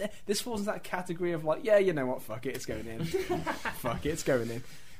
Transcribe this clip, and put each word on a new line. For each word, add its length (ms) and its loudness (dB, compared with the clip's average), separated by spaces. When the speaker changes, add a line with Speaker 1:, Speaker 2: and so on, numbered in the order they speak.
Speaker 1:
this 140 0
falls 220 -2
into 100 0
that 140 -6
category 480 -2
of, 100 -2
like, 220 0
yeah, 140 10
you 120 8
know 140 2
what, 160 0
fuck 240 -8
it, 100 -2
it's 100 -8
going 220 -4
in. 180 -4
Speaker 2:
<laughs> 720 -2
Speaker 1:
Fuck 300 -2
it, 60 2
it's 120 -2
going 260 4
in. 140 -6